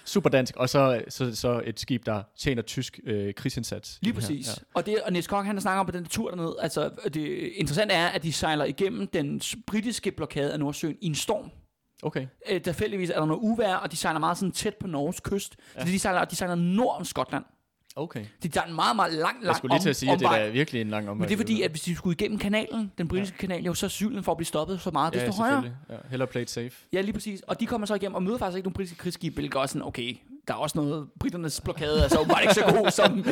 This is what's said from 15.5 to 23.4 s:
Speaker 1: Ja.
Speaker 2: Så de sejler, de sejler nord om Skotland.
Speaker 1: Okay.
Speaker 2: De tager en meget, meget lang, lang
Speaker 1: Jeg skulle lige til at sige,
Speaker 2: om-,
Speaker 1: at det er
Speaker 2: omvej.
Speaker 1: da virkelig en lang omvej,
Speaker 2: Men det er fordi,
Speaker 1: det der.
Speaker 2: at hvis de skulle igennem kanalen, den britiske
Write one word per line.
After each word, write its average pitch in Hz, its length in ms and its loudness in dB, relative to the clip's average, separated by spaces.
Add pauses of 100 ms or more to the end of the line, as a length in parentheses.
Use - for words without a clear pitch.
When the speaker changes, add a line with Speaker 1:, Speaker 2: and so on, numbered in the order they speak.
Speaker 1:
Ja. - 100 -6
Speaker 2:
Så 175 60 2
de 190 80 4
sejler, 180 260 2
de 170 100 -4
sejler 180 200 0
nord 180 440 4
om 160 60 -6
Skotland. - 380 -2 (520)
Speaker 1:
Okay. 135 300 -6 (180)
Speaker 2:
De 175 40 -2
tager 170 200 0
en 165 80 -8
meget, 214 200 2
meget 170 180 2
lang, 156 100 0
lang 226 220 -2
Speaker 1:
Jeg 165 100 4
skulle 156 180 0
lige 170 80 4
til 180 80 4
at 131 60 2
sige, 127 140 0
Speaker 2:
om-, - 40 6
Speaker 1:
at 185 60 4
det 185 60 4
er 170 40 8
Speaker 2:
omvej. 110 160 6
Speaker 1:
da 107 40 -2
virkelig 123 320 2
en 107 80 -2
lang 107 200 -2
omvej, 107 140 -2
Speaker 2:
Men - 60 2
det 208 40 2
er 202 40 2
fordi, 226 160 0
Speaker 1:
det 214 60 2
der. 190 60 2
Speaker 2:
at 160 60 0
hvis 156 100 -8
de 175 140 -2
skulle 170 240 0
igennem 208 200 -2
kanalen, 214 580 0
den 170 100 -2
britiske 185 340 -2